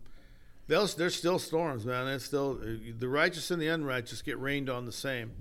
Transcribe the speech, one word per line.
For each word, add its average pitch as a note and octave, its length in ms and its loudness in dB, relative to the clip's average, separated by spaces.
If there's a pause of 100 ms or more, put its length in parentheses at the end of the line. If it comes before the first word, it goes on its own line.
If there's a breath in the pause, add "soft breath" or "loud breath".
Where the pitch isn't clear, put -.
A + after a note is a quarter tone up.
(680 soft breath)
they'll, F3+ 200 6
there's E3 280 2
still B2 240 4
storms, C#3+ 460 0
man. B2+ 220 0
It's C3+ 180 -2
still, C#3 300 2
the A2+ 520 -4
righteous D#3 440 2
and E3+ 100 2
the D3+ 60 2
unrighteous C3 540 0
get C3+ 180 -4
rained C#3 300 0
on B2 160 -2
the A#2 60 -6
same. A#2 500 -4